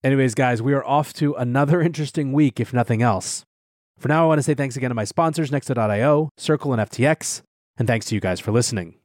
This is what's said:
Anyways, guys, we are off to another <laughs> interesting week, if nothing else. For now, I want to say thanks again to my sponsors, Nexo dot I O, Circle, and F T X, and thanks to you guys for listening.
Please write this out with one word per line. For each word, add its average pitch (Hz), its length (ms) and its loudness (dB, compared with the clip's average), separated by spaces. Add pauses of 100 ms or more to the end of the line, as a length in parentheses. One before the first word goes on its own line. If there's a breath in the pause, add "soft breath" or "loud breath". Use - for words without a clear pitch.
Anyways, 131 300 2
guys, 123 300 0
we 139 100 0
are 139 100 0
off 143 300 0
to 147 220 0
another 135 460 2
<laughs> 165 80 2
interesting 143 440 -4
week, 143 260 2
if 120 140 -4
nothing 117 300 2
else. - 400 -2 (560)
For - 80 -6
now, 156 160 4
I 160 40 4
want 156 120 4
to 135 40 0
say 147 120 0
thanks 135 200 -4
again 127 140 -4
to 123 60 -2
my 110 80 -2
sponsors, 160 480 -2
Nexo 139 240 -2
dot 110 160 0
I 104 120 0
O, 151 340 2
Circle, 147 340 -2
and 113 100 0
F 101 80 -2
T 120 160 -2
X, - 380 -2 (340)
and 113 100 0
thanks 113 200 -2
to 113 80 -4
you 98 60 0
guys 90 180 -2
for - 120 -6
listening. 104 540 -2